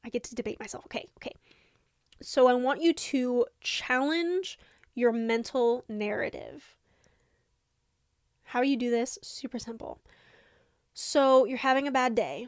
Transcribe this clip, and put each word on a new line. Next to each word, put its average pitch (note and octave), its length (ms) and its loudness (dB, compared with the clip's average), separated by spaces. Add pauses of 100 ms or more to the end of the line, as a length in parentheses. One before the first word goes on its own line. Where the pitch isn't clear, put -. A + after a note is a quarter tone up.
I A#3+ 60 -14
get A#3 140 -6
to - 120 -14
debate A3 240 -10
myself. - 260 -14
Okay, - 320 -12
okay. - 160 -14 (880)
So B3+ 260 4
I B3 60 6
want B3+ 280 0
you E4 120 4
to B3 520 0 (140)
challenge E4 960 -2 (380)
your A#3+ 160 2
mental A#3 800 0
narrative. - 880 -8 (1700)
How - 180 -2
you C#4 160 2
do A#3+ 120 -2
this? A#3 320 -2
Super - 380 -10
simple. - 420 -12 (920)
So C4 520 6
you're A#3+ 140 -4
having C4+ 280 2
a C#4+ 40 -2
bad B3+ 240 2
day F3+ 320 -2